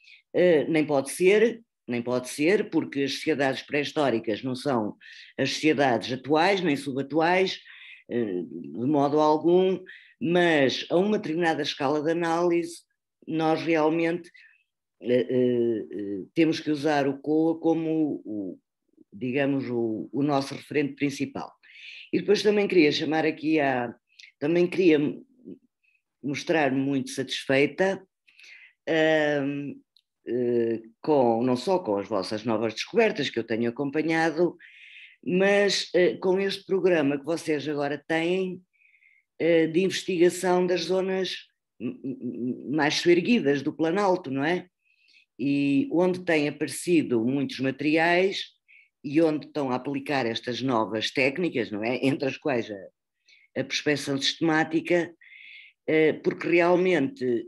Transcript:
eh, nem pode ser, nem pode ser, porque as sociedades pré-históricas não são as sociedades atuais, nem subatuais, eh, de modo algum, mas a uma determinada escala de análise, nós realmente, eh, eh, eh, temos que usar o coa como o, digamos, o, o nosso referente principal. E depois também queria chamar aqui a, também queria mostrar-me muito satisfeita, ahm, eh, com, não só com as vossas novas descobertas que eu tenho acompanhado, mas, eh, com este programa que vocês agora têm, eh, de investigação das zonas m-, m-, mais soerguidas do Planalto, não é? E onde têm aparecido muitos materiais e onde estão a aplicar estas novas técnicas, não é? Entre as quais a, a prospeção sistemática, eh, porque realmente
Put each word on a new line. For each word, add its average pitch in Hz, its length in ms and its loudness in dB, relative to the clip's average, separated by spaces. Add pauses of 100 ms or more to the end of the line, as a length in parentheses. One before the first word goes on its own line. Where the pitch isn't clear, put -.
(340)
eh, 160 300 4
nem 156 200 2
pode 139 260 0
ser, 214 520 2 (240)
nem 120 160 -4
pode 123 260 -4
ser, 180 420 0
porque 139 320 -2
as 135 120 -4
sociedades 135 480 -2
pré-históricas 131 800 -2
não 127 120 -4
são 123 420 -2 (420)
as 135 140 -2
sociedades 123 600 2
atuais, 156 480 0
nem 151 160 0
subatuais, 156 840 -2 (500)
eh, 101 340 -2
de 78 420 -8
modo 143 340 2
algum, 175 600 2 (400)
mas 165 680 2
a 156 60 2
uma 202 220 2
determinada 160 440 -2
escala 147 400 -2
de 156 80 0
análise, 170 720 -2 (440)
nós 160 360 0
realmente, 165 680 0 (720)
eh, 123 280 2
eh, 120 600 2
eh, 98 340 -8 (100)
temos 160 260 2
que 156 100 -4
usar 147 360 0
o 139 120 -2
coa 160 420 0
como 160 640 0
o, 101 340 -8 (540)
digamos, 127 580 -2
o, 117 420 -4
o 139 100 -2
nosso 139 320 -2
referente 143 400 -4
principal. 135 580 -6 (600)
E 190 80 0
depois 190 220 2
também 208 260 2
queria 151 240 6
chamar 156 320 0
aqui 156 360 0
a, 123 340 0 (440)
também 170 280 2
queria 170 320 4 (1200)
mostrar-me 139 560 0
muito 135 320 -2
satisfeita, 143 920 0 (840)
ahm, 147 840 0 (520)
eh, 117 560 0 (200)
com, 120 400 4
não 127 140 2
só 185 220 0
com 107 180 -2
as 98 120 -4
vossas 104 360 -4
novas 110 300 -2
descobertas 185 540 0
que - 100 -6
eu 113 60 -4
tenho 117 240 -2
acompanhado, 156 880 0 (680)
mas, 196 680 2
eh, 175 220 4
com 180 220 0
este 196 260 -4
programa 165 540 2
que 135 60 -12
vocês 151 440 -4
agora 143 380 -4
têm, 180 540 -2 (800)
eh, 160 280 4
de 160 140 0
investigação 180 840 2
das 180 160 0
zonas 190 640 -2 (340)
m-, 117 240 -8
m-, 123 680 -8
mais 147 260 0
soerguidas 175 640 2
do 156 100 -4
Planalto, 180 580 0
não 135 140 -2
é? 180 240 -2 (720)
E 139 540 2
onde 180 320 2
têm 156 240 2
aparecido 147 760 0
muitos 135 340 -2
materiais 160 920 0 (500)
e 151 180 0
onde 156 260 0
estão 139 240 -4
a 123 60 0
aplicar 139 500 -4
estas 113 360 -4
novas 110 480 -2
técnicas, 139 600 -2
não 104 120 -6
é? 127 200 -4
Entre 135 260 0
as 135 80 -6
quais 117 340 -4
a, - 880 -14
a 135 40 -6
prospeção 143 560 -2
sistemática, 160 920 0 (760)
eh, 156 260 4
porque - 360 -4
realmente 170 1000 2